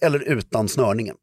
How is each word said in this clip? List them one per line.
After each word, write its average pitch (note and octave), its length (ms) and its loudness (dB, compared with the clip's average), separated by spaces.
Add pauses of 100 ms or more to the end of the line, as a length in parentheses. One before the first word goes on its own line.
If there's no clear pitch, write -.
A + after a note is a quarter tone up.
eller D3 180 2
utan A2+ 500 -2
snörningen. A2 540 -2